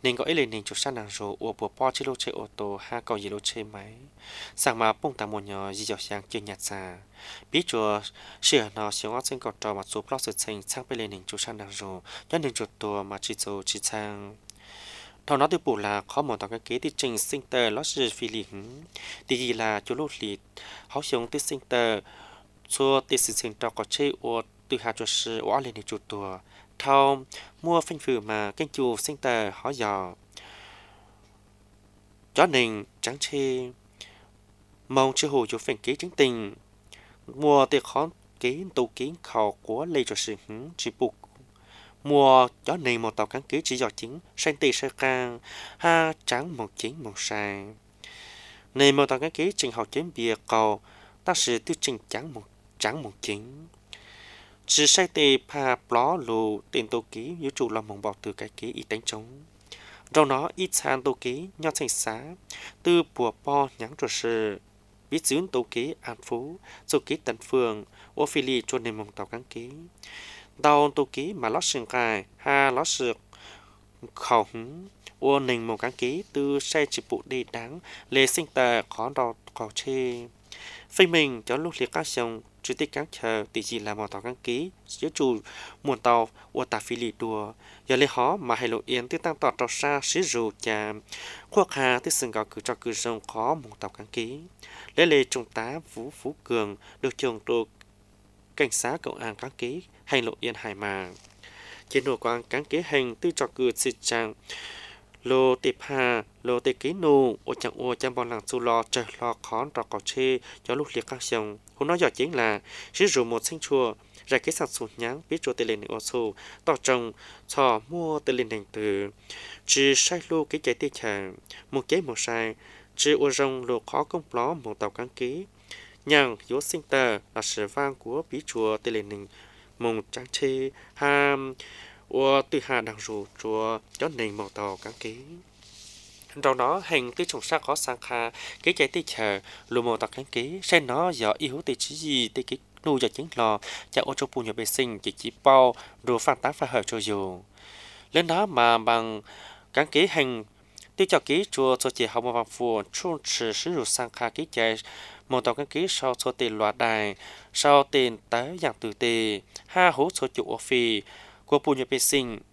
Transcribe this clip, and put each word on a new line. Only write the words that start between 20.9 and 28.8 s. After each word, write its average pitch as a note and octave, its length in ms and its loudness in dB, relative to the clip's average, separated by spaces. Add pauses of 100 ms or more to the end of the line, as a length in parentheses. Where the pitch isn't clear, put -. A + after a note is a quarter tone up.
xuống A#2 240 -2
tích D3 160 -4
sinh C#3 260 -6
tờ, A#2 320 2 (680)
xua C3+ 320 4
tích C3 200 -2
sinh - 160 0
sinh A2 180 -4
trò A#2 160 -4
có G#2+ 140 -6
chê C#3+ 260 0 (100)
ua A#2 220 -2 (260)
từ - 120 0
hà A#2 120 -2
chuột A2 160 -4
sư A2+ 320 -2
ua A#2+ 200 0
lên B2 140 -10
nền G#2+ 100 -12
chuột G#2+ 240 -8
tùa. G2 300 -8 (400)
Thao C#3 460 6 (380)
mua E3 180 4
phanh D#3 180 -8
phử B2 220 0
mà G#2+ 360 -4
kênh D3+ 120 -4
chù B2 280 0